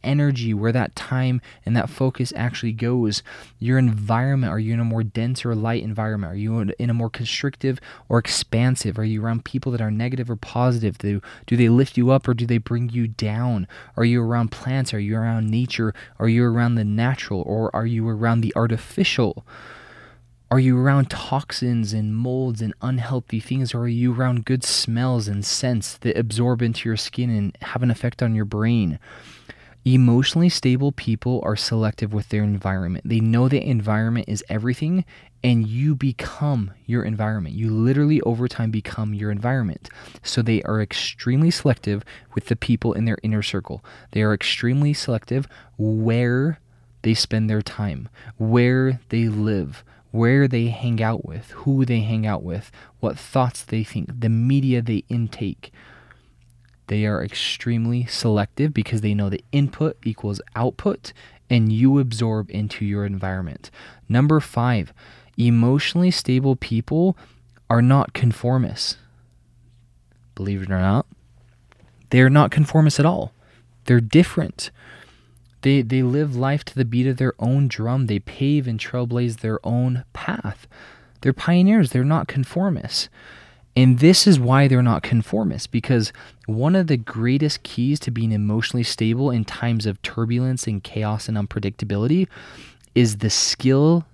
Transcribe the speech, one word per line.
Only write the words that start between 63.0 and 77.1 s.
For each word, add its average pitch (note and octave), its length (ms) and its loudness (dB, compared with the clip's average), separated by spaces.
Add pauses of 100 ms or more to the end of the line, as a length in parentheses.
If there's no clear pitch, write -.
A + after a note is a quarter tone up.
environment. F#2+ 680 -6 (360)
Number D3 300 4
five, A#2+ 540 -2 (440)
emotionally B2 760 2
stable C3 420 0
people D3+ 640 0 (500)
are A#2 140 4
not C3 300 4
conformists. - 840 -2 (1400)
Believe G2 260 -4
it F#2+ 80 -6
or F#2+ 80 0
not, G2 280 2 (1040)
they're C3 200 8
not D3 220 6
conformists D3+ 480 4
at D3 60 6
all. - 260 0 (540)
They're B2 140 6
different. - 720 2 (920)
They, C#3 180 4
they B2+ 220 2
live C3+ 340 0
life C3+ 300 0
to - 80 -16
the C3+ 100 0
beat A#2+ 220 0
of C3 100 0